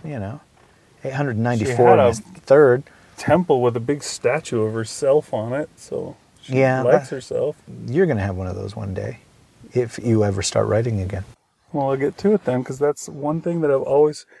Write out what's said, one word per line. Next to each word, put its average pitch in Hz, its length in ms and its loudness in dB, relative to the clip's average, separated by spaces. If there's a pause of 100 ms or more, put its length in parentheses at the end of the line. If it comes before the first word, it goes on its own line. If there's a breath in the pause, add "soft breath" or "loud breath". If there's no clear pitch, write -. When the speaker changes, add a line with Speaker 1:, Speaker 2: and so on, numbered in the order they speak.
Speaker 1:
you 147 160 -10
know, 107 220 -10 (640 soft breath)
eight 135 100 -8
hundred 135 240 -2
ninety-four 120 380 0
Speaker 2:
She 123 60 4
had 120 120 8
Speaker 1:
in - 60 6
Speaker 2:
a 131 100 6
Speaker 1:
his 113 100 -2
third. 135 640 4 (340 soft breath)
Speaker 2:
temple 151 440 2
with 120 160 2
a - 20 -6
big 135 240 -4
statue 127 600 -4
of 107 100 -2
herself 135 600 -2
on 117 200 -4
it, 143 240 -6
so - 380 -10 (260)
she 135 160 -10
Speaker 1:
Yeah, 131 260 2
Speaker 2:
likes 135 260 2
Speaker 1:
that 147 60 -10
Speaker 2:
herself. 131 400 -6 (320)
Speaker 1:
You're 147 180 0
gonna 127 160 0
have 98 140 -4
one 95 120 -6
of 90 80 -8
those 98 200 -10
one 101 180 -8
day, 101 260 -8 (540)
if 120 240 -2
you 110 280 2
ever 98 160 -2
start 107 260 -2
writing 110 340 0
again. 95 220 -6 (520)
Speaker 2:
Well, 139 140 -2
I'll 135 80 0
get 143 220 -4
to 202 140 2
it 202 120 0
then, 127 180 -2
'cause 131 160 -10
that's 147 300 -2
one 151 320 -6
thing 170 180 -4
that 156 100 0
I've 135 120 2
always 147 440 2 (140 soft breath)